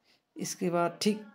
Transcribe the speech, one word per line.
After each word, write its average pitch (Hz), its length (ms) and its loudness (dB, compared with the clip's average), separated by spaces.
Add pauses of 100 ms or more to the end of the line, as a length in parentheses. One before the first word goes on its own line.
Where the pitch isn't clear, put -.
(360)
इसके 180 360 -4
बाद 170 300 2
ठीक 214 340 2